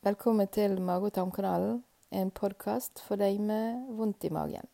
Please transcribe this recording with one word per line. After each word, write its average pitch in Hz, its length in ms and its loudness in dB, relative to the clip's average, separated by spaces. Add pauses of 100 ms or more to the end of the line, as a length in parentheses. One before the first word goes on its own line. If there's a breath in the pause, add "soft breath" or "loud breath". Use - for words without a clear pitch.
Velkommen 208 460 4
til 196 340 2
Mage- 185 240 0
og 208 80 -2
tarmkanalen, 190 680 0 (280)
en 190 200 0
podcast - 720 -4
for 202 160 -2
deg 202 240 2
med 226 460 -2 (100)
vondt 220 260 -2
i 165 60 -2
magen. 156 440 -4